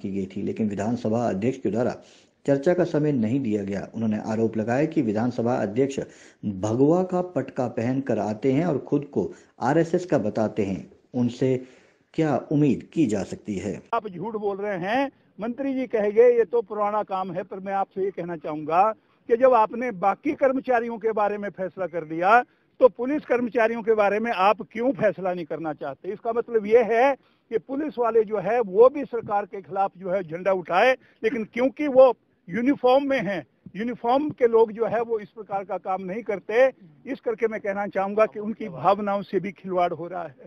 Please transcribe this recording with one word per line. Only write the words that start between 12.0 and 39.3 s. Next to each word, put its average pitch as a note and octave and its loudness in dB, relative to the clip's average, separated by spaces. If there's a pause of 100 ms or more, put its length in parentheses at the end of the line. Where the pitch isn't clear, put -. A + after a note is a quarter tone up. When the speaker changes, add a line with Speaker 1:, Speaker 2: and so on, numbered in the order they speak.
Speaker 1:
क्या D3+ 0
उम्मीद C#3+ 0
की D#3+ 2
जा G#2 -2
सकती - -10
है? F#2 -6 (120)
Speaker 2:
आप A3 -4
झूठ G3+ -10
बोल G3+ -4
रहे G3+ -6
हैं। C4 -2 (280)
मंत्री A#3+ -6
जी B3+ -4
कह G#3 0
गए, A#3+ 6
"ये A3+ 4
तो A#3 -2
पुराना G#3 -2
काम F#3+ -6
है," F3 -6
पर F#3+ -14
मैं F#3+ -8
आपसे G3 -4
ये G3 -2
कहना F3 -8
चाहूंगा D#3 0 (360)
कि A#3 2
जब C4 6
आपने A#3 2
बाकी G3 -2
कर्मचारियों B3 0
के A3 -2
बारे G#3 0
में G3+ -8
फैसला F#3 -6
कर D#3+ -8
दिया, F3 4 (360)
तो B3+ 10
पुलिस C#4 -4
कर्मचारियों A#3 0
के A3 2
बारे G3+ 2
में A#3 -2
आप F#3+ 2
क्यों A#3+ -2
फैसला F#3 0
नहीं F3 -6
करना D#3 -6
चाहते? D3+ -10
इसका A3+ -6
मतलब A3+ -2
ये A3+ 6
है A#3 4 (340)
कि A3+ -2
पुलिस C4+ -6
वाले A3+ 4
जो G#3 -4
है, G#3 0
वो G#3 6
भी C#4+ -2
सरकार G#3 -4
के G3 -12
खिलाफ F#3+ -2
जो F#3 -8
है, F#3+ 0
झंडा F3+ -2
उठाए, F#3+ 2 (300)
लेकिन A3 -2
क्योंकि C4 -2
वो B3+ 8 (320)
यूनिफॉर्म B3+ 4
में C4+ 0
हैं, F#3 -4 (300)
यूनिफॉर्म A#3+ -2
के A#3+ 2
लोग A3+ 4
जो A3 -2
है, G#3 0
वो A3+ -4
इस G#3 -12
प्रकार G3+ -8
का F#3 -6
काम F#3+ -6
नहीं G3 -8
करते। G#3+ 2 (380)
इस C4+ -8
करके A3+ -2
मैं G#3+ -8
कहना G3+ -4
चाहूंगा G3+ 0
कि G#3+ -2
उनकी G#3+ -8
भावनाओं G3 0
से F#3+ -4